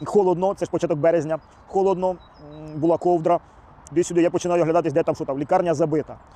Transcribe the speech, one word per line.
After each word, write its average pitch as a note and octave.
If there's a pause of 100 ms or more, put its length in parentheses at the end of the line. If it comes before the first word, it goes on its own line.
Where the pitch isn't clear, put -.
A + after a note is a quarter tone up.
Холодно, F#3
це F3+
ж -
початок E3
березня. D#3 (280)
Холодно, F#3
м, F3+ (640)
була D#3+
ковдра. E3+ (520)
Іди E3
сюди, F3
я E3+
починаю F3
оглядатись, D#3+
де E3
там, D#3+
що D#3+
там. C3+
Лікарня F3
забита. D3 (200)